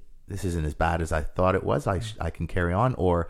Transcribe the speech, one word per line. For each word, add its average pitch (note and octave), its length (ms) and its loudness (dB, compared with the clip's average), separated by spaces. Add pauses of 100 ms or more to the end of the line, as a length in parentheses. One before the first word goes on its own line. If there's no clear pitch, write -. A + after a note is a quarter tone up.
(260)
this G2 180 -8
isn't E2+ 220 0
as D2 80 -2
bad E2 260 2
as D#2+ 120 -2
I D#2 100 2
thought F#2 320 2
it F#2 100 0
was. B2+ 220 0
I F#2+ 140 0
sh-, A2 200 -8
I E2 100 -2
can - 160 -6
carry F2 280 0
on," B2 220 2
or, F2 340 2